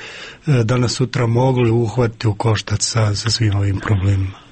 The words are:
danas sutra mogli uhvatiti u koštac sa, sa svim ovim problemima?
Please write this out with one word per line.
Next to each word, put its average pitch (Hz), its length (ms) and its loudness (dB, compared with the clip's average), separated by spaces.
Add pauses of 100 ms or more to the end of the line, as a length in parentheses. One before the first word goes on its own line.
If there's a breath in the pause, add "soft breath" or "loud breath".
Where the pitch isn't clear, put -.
(640 loud breath)
danas 123 320 0
sutra 123 300 0
mogli 123 440 2
uhvatiti 117 580 0
u 104 60 0
koštac 107 460 -2
sa, 107 340 0
sa 110 160 -4
svim 104 260 0
ovim 101 240 0
problemima? 95 720 -2